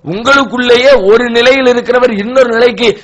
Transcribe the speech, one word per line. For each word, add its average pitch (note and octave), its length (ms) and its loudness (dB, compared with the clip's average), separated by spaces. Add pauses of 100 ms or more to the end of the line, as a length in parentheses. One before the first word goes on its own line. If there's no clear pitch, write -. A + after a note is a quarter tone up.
உங்களுக்குள்ளேயே A#3+ 1040 0
ஒரு A#3+ 180 0
நிலையில் B3+ 360 0
இருக்கிறவர் B3 520 -2
இன்னொரு A#3+ 320 0
நிலைக்கு A3+ 540 0